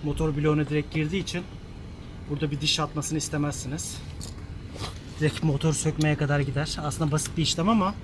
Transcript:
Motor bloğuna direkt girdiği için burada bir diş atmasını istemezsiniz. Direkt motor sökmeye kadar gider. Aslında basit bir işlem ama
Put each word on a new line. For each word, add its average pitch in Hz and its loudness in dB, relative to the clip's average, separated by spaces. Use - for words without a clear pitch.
Motor 151 0
bloğuna 151 4
direkt 147 0
girdiği 156 2
için 175 -4
burada 147 0
bir 143 -2
diş 156 2
atmasını 151 -2
istemezsiniz. 147 -2
Direkt 151 2
motor 156 4
sökmeye 151 2
kadar 143 2
gider. 139 0
Aslında 147 0
basit - 0
bir 160 4
işlem 165 2
ama 208 4